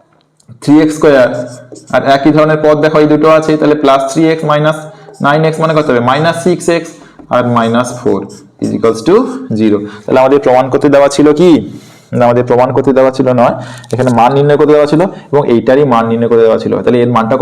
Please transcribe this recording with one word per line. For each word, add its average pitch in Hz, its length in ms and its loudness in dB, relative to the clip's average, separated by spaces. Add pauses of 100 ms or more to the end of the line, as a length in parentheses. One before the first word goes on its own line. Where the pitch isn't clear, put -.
(640)
থ্রি 143 120 2 (100)
এক্স 156 140 -2
স্কয়ার, 135 300 4 (680)
আর 127 80 0 (120)
একই 143 220 2
ধরনের 156 280 2
পদ 151 200 4
দেখো 156 180 0
এই 151 100 2
দুটো 151 160 2 (100)
আছে, 156 220 -2
তাহলে 147 220 2
প্লাস 135 180 2 (100)
থ্রি 160 120 -2 (100)
এক্স 160 180 -4
মাইনাস 151 280 -2 (480)
নাইন 147 220 0
এক্স 156 140 -4
মানে 160 160 -2
কত 151 120 -2
হবে? 123 200 0
মাইনাস 160 260 -2 (100)
সিক্স 175 180 -2 (120)
এক্স 165 140 -8 (440)
আর 123 80 0 (140)
মাইনাস 117 320 -2 (120)
ফোর 101 200 -2 (440)
is 107 120 -6
equals 110 320 -2
to 175 60 4 (440)
zero। 107 200 0 (260)
তাহলে 131 180 0
আমাদের 139 240 2
প্রমাণ 127 260 2
করতে 147 220 0
দেওয়া 139 220 4
ছিল 147 100 2 (140)
কি? 180 100 4 (680)
না, 120 100 0
আমাদের 120 220 0
প্রমাণ 123 260 2
করতে 135 220 0
দেওয়া 131 180 4
ছিল 127 120 0 (120)
নয়, 123 140 2 (380)
এখানে 127 260 -2
মান 120 180 2
নির্ণয় 143 240 2
করতে 151 160 4
দেওয়া 147 160 2
ছিল 160 100 2 (300)
এবং 143 100 2 (120)
এইটারই 127 380 2
মান 113 180 2
নির্ণয় 117 220 -2
করে 113 140 2
দেওয়া 110 160 2
ছিল। 107 100 -4 (120)
তাহলে 120 200 0
এর 120 120 0
মানটা 113 260 -2